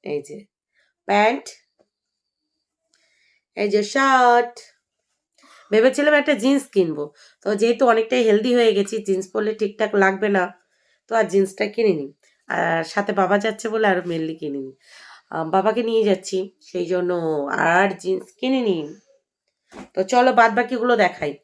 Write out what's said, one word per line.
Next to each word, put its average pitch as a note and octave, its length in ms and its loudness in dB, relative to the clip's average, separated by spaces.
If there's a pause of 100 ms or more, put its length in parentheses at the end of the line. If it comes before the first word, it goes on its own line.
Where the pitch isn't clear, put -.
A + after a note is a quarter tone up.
এই D3 260 -8
যে G3+ 160 -18 (600)
প্যান্ট, G#3+ 380 0 (2000)
এই G#3 140 -2
যে G#3 120 2
শার্ট। B3 720 2 (1160)
ভেবেছিলাম C4 420 4
একটা D4 200 2
জিন্স C4+ 280 2 (120)
কিনবো, D#3 300 0 (380)
তো G#3 120 -2
যেহেতু A3+ 280 0 (100)
অনেকটাই A3+ 300 0
হেলদি A3 320 2
হয়ে A#3 180 4
গেছি, G3+ 240 -2 (120)
জিন্স F#3+ 240 -2
পরলে G#3+ 220 -2
ঠিকঠাক G#3 400 -4
লাগবে G3 340 0
না, F#3+ 160 2 (640)
তো - 60 -8
আর A3 100 2
জিন্সটা F#3+ 420 0
কিনিনি। G3+ 400 0 (420)
আর E3+ 360 -2
সাথে G3+ 280 -6
বাবা F#3+ 260 0
যাচ্ছে A3 300 -6
বলে A3 200 0
আরও F3+ 220 0
mainly D#3+ 300 -6
কিনিনি। C#3 320 -10 (580)
আহ, D#3+ 140 -6 (100)
বাবাকে G#3 280 0
নিয়ে A3+ 220 0
যাচ্ছি F#3+ 340 -2 (300)
সেই F3+ 180 -6
জন্য F3+ 260 -2 (400)
আর F3 360 2 (140)
জিন্স F#3 220 -4 (160)
কিনিনি। B3 380 0 (1160)
তো - 100 -4
চলো B3 280 2
বাদ A3+ 220 4
বাকিগুলো A#3+ 420 0
দেখাই। F3 360 -2 (120)